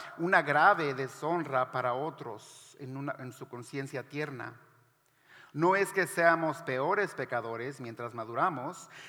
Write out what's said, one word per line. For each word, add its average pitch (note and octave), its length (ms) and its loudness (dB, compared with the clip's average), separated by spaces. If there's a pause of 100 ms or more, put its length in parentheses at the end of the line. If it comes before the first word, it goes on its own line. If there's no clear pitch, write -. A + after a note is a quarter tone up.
(180)
una E3+ 240 6
grave D3+ 520 6
deshonra C3+ 800 -2
para B2 220 0
otros C3+ 880 -8
en C3 180 -10
una, C#3 220 -6
en B2+ 120 -10
su - 160 -14
conciencia B2+ 600 -8
tierna. C3+ 460 -8 (1000)
No F3 220 6
es G3 180 2
que F#3 140 2
seamos E3 560 4
peores D#3 500 0
pecadores A#2+ 680 -6
mientras A#2 340 -10
maduramos, C3 760 -2 (200)